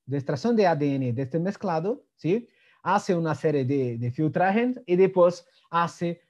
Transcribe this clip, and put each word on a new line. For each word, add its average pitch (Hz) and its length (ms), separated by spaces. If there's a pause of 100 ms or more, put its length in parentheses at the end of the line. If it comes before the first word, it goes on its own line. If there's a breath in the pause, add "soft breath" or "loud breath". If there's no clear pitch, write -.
de 135 120
extracción 151 380
de 214 100
A 165 100
D 143 200
N 131 160
de 120 100
este 135 160
mezclado, 185 680 (100)
¿sí? 202 320 (340 soft breath)
Hace 196 320
una 165 220
serie 147 300
de, 127 320
de 120 140
filtrajes 190 720
y 180 100
después 180 500 (240 soft breath)
hace 170 600